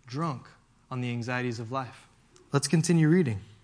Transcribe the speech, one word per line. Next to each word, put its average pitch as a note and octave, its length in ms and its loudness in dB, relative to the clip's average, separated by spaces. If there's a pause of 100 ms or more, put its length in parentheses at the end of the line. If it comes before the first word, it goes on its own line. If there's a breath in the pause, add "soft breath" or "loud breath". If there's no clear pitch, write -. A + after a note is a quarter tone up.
Drunk C3 420 -6 (420)
on B2+ 120 -6
the B2 80 -4
anxieties A#2+ 500 -4
of A2+ 100 -10
life. - 380 -10 (440)
Let's C#3+ 160 0
continue D#3+ 400 4
reading. D3 320 4 (240)